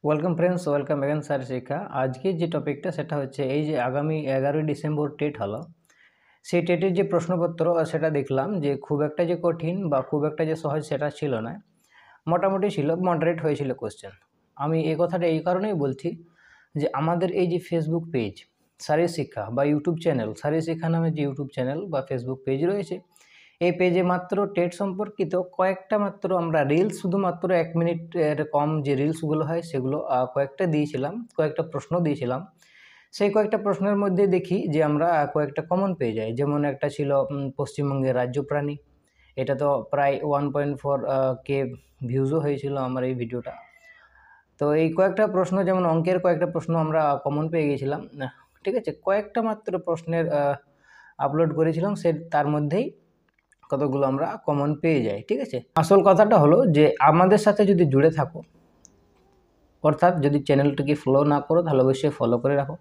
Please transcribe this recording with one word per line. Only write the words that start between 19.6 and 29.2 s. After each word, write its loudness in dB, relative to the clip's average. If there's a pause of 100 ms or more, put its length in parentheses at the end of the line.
YouTube 0
চ্যানেল 0
স্যারের -2
শিক্ষা -4
নামে 0
যে -2
YouTube -6
চ্যানেল -4
বা -4
Facebook -6
পেজ 0
রয়েছে, -4 (600)
এই 2
পেজে 2
মাত্র 0 (100)
টেট 0
সম্পর্কিত -6
কয়েকটা -2
মাত্র -2
আমরা 2
রিলস, 2
শুধুমাত্র -2
এক 0
মিনিটের -2
কম 0
যে 0
রিলসগুলো 0